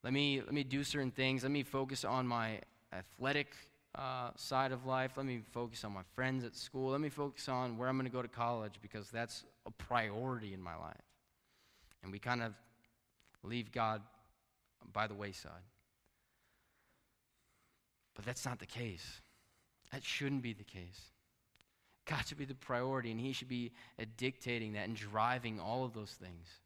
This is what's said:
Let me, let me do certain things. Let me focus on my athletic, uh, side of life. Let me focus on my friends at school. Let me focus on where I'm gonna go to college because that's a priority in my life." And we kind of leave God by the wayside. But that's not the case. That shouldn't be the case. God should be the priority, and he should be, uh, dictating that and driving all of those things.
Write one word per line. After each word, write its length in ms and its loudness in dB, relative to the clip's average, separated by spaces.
Let 100 2
me, 280 6
let 120 -2
me 120 4
do 180 2
certain 300 2
things. 320 4
Let 80 2
me 100 4
focus 420 0
on 220 2
my 340 0
athletic, 640 0
uh, 400 -2
side 380 2
of 120 -4
life. 320 2
Let 100 -2
me 160 -2
focus 320 -4
on 80 -4
my 100 -6
friends 280 2
at 140 -6
school. 340 -2
Let 100 2
me 100 2
focus 380 -4
on 280 0
where 120 2
I'm 100 4
gonna 100 2
go 140 0
to 40 -2
college 540 0
because 300 -10
that's 340 -2
a 60 -8
priority 840 0
in 60 -8
my 140 -6
life." 300 -10
And 80 -8
we 80 -6
kind 240 2
of 120 -2
leave 280 -2
God 280 2
by 140 4
the 80 -4
wayside. 500 -8
But 100 -10
that's 220 -2
not 140 -2
the 60 -8
case. 540 -6
That 140 -8
shouldn't 380 2
be 100 -2
the 120 -8
case. 460 -12
God 220 0
should 120 -8
be 60 -2
the 100 -4
priority, 560 2
and 100 0
he 120 0
should 160 -4
be, 240 0
uh, 60 -2
dictating 560 0
that 160 0
and 80 0
driving 640 2
all 260 2
of 80 -2
those 200 -8
things. 540 -14